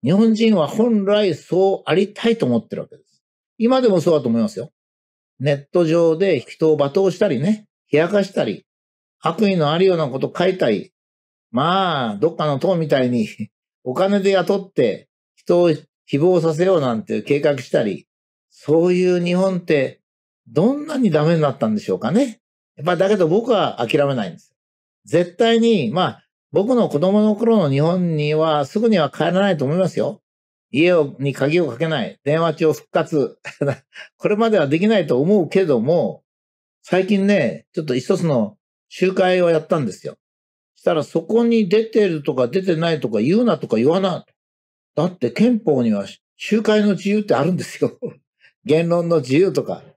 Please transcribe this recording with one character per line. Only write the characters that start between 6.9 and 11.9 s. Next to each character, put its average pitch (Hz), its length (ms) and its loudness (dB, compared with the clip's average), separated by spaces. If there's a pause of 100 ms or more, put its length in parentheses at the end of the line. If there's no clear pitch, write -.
し - 80 -10
た 208 80 2
り 135 120 -2
ね、 208 280 -2 (240)
冷 143 80 4
や 170 100 0
か 202 140 0
し 190 100 -8
た 156 120 -2
り、 101 200 -8 (540)
悪 185 300 0
意 190 80 0
の 147 140 0
あ 160 60 -2
る 190 80 4
よ 185 100 4
う - 20 -2
な 156 100 -2
こ 131 120 -6
と 135 160 -4
書 175 120 0
い 185 120 -2
た 139 100 0
り、 101 220 -4 (640)
ま 156 560 -2